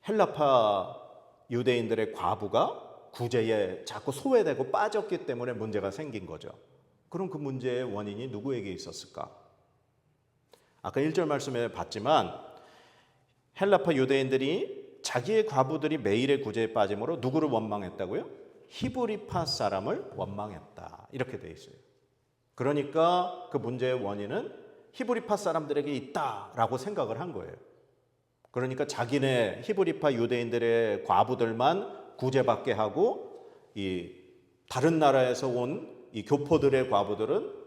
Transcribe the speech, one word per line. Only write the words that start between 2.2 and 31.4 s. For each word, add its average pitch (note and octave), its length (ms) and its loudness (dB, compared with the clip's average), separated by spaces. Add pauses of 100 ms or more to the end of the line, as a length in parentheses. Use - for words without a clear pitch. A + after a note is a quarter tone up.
구제에 A2+ 720 0
자꾸 G#2 260 -8
소외되고 E3+ 580 2
빠졌기 G#3 560 0
때문에 B2 280 -4
문제가 G#2 360 -2
생긴 A2 380 -8
거죠. D#2 240 -14 (640)
그럼 F3+ 160 -4
그 D#3 80 -8
문제의 C3 460 -2
원인이 G#2 460 -6
누구에게 A2 420 -6
있었을까? - 580 -12 (1500)
아까 A2+ 180 -4
일 D#3 140 0
절 E3+ 140 2
말씀에 B2+ 440 -2
봤지만 G#2+ 640 0 (1300)
헬라파 G3 320 4
유대인들이 C3+ 1080 0
자기의 G#3+ 420 2
과부들이 C#3+ 540 0
매일의 B2 420 2
구제에 A2 320 -2
빠짐으로 G#2+ 440 0
누구를 C#3 320 0
원망했다고요? G#2 800 -2 (400)
히브리파 G#3+ 800 -4
사람을 G#2+ 680 -2
원망했다. F#2+ 960 -10
이렇게 B2+ 280 -6
돼 F2 120 -14
있어요. - 240 -20 (800)
그러니까 D#3+ 960 0
그 D3 60 -2
문제의 B2 360 -2
원인은 G#2 580 -4 (420)
히브리파 A3+ 440 -2
사람들에게 D3 560 -2
있다라고 B2 840 -2
생각을 C3 400 -4
한 F3 120 -8
거예요. E2+ 220 -10 (960)
그러니까 C3 380 -2
자기네 B2 760 2
히브리파 E3 480 2
유대인들의 A#2 920 2
과부들만 A#2+ 1120 2